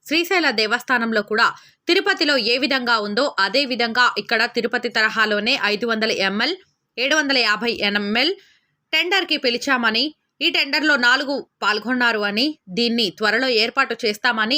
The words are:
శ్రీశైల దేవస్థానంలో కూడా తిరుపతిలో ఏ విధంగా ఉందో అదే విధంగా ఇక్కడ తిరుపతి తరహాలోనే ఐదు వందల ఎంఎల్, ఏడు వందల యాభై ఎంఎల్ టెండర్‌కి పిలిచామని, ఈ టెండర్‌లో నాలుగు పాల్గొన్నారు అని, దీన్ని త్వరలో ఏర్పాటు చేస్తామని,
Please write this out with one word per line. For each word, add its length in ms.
శ్రీశైల 420
దేవస్థానంలో 720
కూడా 320
తిరుపతిలో 500
ఏ 200
విధంగా 400
ఉందో 420
అదే 260
విధంగా 520
ఇక్కడ 280
తిరుపతి 440
తరహాలోనే 760
ఐదు 240
వందల 240
ఎంఎల్, 440
ఏడు 180
వందల 220
యాభై 440
ఎంఎల్ 540
టెండర్‌కి 440
పిలిచామని, 760
ఈ 80
టెండర్‌లో 460
నాలుగు 500
పాల్గొన్నారు 560
అని, 400
దీన్ని 400
త్వరలో 380
ఏర్పాటు 480
చేస్తామని, 520